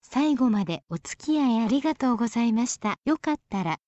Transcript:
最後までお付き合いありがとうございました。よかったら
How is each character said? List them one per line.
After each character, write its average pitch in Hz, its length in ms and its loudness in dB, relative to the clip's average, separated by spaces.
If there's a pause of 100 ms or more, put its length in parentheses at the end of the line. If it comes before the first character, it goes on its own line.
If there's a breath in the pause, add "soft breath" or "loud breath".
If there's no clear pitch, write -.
最 294 320 0
後 247 160 2
ま 208 120 0
で 165 260 -4
お 170 100 -6
付 - 160 -12
き 302 240 -2
合 269 80 4
い 226 140 2
あ 226 60 0
り 262 140 2
が 311 140 0
と 254 160 0
う 233 40 2
ご 233 120 0
ざ 233 160 0
い 226 100 2
ま 240 140 0
し - 120 -8
た。 208 240 -4
よ 311 140 0
か 302 160 -2
っ - 20 0 (140)
た 196 140 -4
ら 160 240 -4